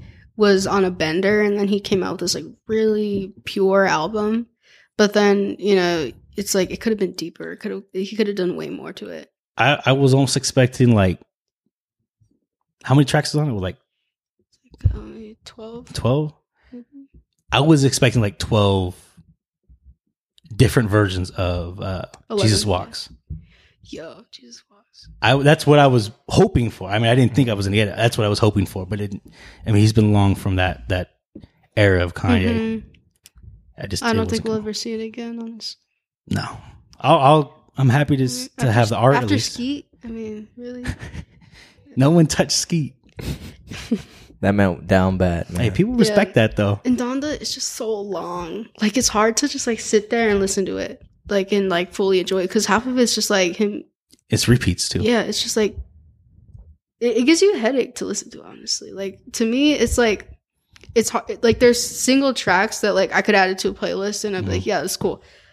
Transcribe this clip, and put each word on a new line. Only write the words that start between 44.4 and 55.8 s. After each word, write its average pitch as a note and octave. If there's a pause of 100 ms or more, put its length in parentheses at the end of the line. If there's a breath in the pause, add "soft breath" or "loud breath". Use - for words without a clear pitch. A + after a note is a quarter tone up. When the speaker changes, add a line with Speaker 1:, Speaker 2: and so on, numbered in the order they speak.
Speaker 3:
That G2
meant G2
down F#2+
bad, F2
man. -
Speaker 2:
Hey, A#2
people G3+
Speaker 1:
Yeah. B3
Speaker 2:
respect G#3
that, A2
though. G2+
Speaker 1:
And B3
Donda C4+
is A3
just -
so A3+ (120)
long. F3 (140)
Like, G#3+
it's B3
hard A3
to D4
just, C#4
like, A#3
sit G#3+
there A#3
and G3+
listen G3
to -
it, - (280)
like, G3
and, G3+
like, F3+
fully F#3+
enjoy F#3
it, F3+
'cause G#3
half G#3+
of B3+
it's A#3
just, G#3
like, F#3
him. G#3 (440)
Speaker 2:
It's -
repeats, -
too. -
Speaker 1:
Yeah, A3
it's G3+
just, -
like, G#3+ (1200)